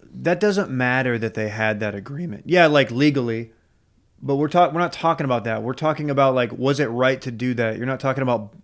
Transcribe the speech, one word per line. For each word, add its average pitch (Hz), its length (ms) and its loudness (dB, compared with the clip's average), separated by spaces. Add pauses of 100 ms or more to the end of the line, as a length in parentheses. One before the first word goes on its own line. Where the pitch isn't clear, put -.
(140)
that 156 260 -2
doesn't 208 300 2
matter 127 480 0
that 110 160 -4
they 107 140 -4
had 107 320 -2
that 104 140 -4
agreement. 139 520 -10
Yeah, 170 200 6
like, 147 240 4
legally, 120 640 0 (680)
but 139 140 -2
we're 147 120 0
talk-, 170 240 4
we're 165 80 -2
not 175 120 0
talking 165 320 0
about 120 200 0
that. 110 180 -2
We're 120 120 -6
talking 151 360 -2
about, 135 240 4
like, 123 180 0
was 131 280 0
it 143 60 2
right 127 360 0
to 131 100 -8
do 123 220 -2
that? 113 220 -2
You're 117 100 -6
not 131 140 -4
talking 135 220 -2
about 120 420 -2